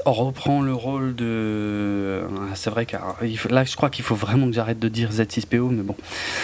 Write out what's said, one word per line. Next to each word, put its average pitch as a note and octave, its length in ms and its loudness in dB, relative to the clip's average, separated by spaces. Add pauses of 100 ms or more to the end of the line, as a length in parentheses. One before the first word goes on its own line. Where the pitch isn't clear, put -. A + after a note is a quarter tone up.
reprend C3+ 580 2
le C3 100 2
rôle C3 420 -2
de, G#2 1120 0
ah, G2 280 -4
c'est G#2+ 160 -2
vrai A2+ 160 0
que, - 80 -6
alors, F#2 280 -6
il A2+ 140 -2
faut, G#2 120 -2
là C3 140 6
je - 120 -4
crois C#3+ 160 0
qu'il - 120 -6
faut A2+ 120 0
vraiment A2 320 4
que A#2 60 0
j'arrête A2+ 260 0
de A2+ 100 2
dire A2 220 0
Z A2 180 2
six - 160 -2
P A#2+ 140 2
O, B2 100 2
mais A2+ 140 2
bon, G2+ 120 -4 (480)